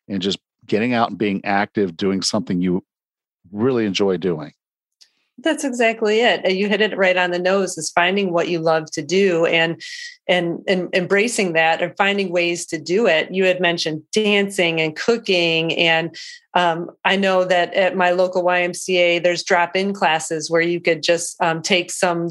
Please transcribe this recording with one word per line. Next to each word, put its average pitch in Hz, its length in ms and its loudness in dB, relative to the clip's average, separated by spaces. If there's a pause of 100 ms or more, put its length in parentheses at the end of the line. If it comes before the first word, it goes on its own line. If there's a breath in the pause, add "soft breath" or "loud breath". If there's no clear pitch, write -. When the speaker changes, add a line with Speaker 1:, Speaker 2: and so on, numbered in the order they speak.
Speaker 1:
and 98 140 -4
just 95 160 -2 (280)
getting 113 280 0
out 117 160 0
and 95 80 -12
being 98 260 -2
active, 101 520 -2
doing 95 260 -2
something 92 380 -2
you 90 240 -2 (680)
really 113 340 0
enjoy 98 300 0
doing. 80 360 -4 (920 soft breath)
Speaker 2:
That's 311 220 -2
exactly 226 560 0
it. 196 340 2
You 196 140 0
hit 202 140 0
it 214 160 0
right 185 180 2
on 180 140 0
the 175 80 -2
nose, 185 400 0
is 156 120 -8
finding 185 400 0
what 165 200 0
you 170 80 -2
love 160 320 0
to - 100 -8
do 170 460 2
and, 165 340 0 (480 loud breath)
and, 170 300 0 (100)
and 175 260 -2
embracing 196 600 0
that 160 260 2
and 170 160 -4
finding 196 340 0
ways 170 360 -2
to 165 120 -6
do 175 280 0
it. 160 260 2
You 185 120 0
had 180 140 2
mentioned 170 440 -2 (100)
dancing 196 680 0
and 156 120 -2
cooking. 170 840 0
And, 165 360 2 (380 loud breath)
um, 170 380 0 (160)
I 190 100 2
know 190 300 2
that 175 260 2
at 185 240 0
my 180 140 2
local 180 320 0
Y 180 180 2
M 175 140 -2
C 185 240 -2
A, 175 200 4
there's 175 240 0
drop-in 190 520 0
classes 160 560 -2
where 165 100 2
you 170 180 0
could 170 240 0
just, - 400 0
um, 165 200 0
take 175 280 0
some 170 400 -2